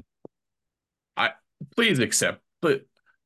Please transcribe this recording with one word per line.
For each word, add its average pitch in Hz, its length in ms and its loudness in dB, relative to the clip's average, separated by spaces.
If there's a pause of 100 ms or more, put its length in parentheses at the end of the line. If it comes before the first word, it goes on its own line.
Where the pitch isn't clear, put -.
(1160)
I, 110 140 0 (440)
please 220 240 2
accept, - 440 -2 (180)
but - 260 0 (400)